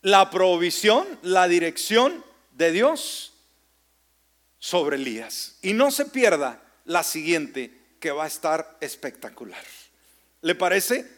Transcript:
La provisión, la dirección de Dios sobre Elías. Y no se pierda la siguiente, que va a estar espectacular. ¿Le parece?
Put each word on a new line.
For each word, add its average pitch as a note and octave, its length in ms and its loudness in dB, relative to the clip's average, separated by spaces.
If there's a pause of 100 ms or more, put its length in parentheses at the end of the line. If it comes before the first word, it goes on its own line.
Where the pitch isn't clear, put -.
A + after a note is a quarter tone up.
La F#3+ 280 6
provisión, F#3 760 2 (140)
la F#3 260 2
dirección F#3+ 760 0 (280)
de E3 200 2
Dios B3+ 640 -2 (1300)
sobre D3 380 -2
Elías. A2+ 640 -10
Y F#3+ 120 -2
no C4 160 2
se C#4 160 -2
pierda E3+ 560 0 (240)
la E3+ 180 0
siguiente, D#3 760 -4 (200)
que D#3+ 120 -4
va D3 120 -4
a D#3 40 -6
estar D#3 540 -4
espectacular. - 840 -14 (760)
¿Le F3 140 -2
parece? F#3+ 520 0 (100)